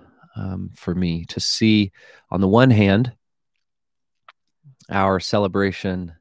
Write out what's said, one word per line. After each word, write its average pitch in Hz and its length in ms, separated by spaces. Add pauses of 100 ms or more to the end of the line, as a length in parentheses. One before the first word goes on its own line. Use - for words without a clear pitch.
(360)
um, 95 400
for - 180
me 85 320
to - 140
see, 107 520 (380)
on 92 120
the 95 60
one 120 220
hand, 104 440 (1800)
our 95 300
celebration, 95 1000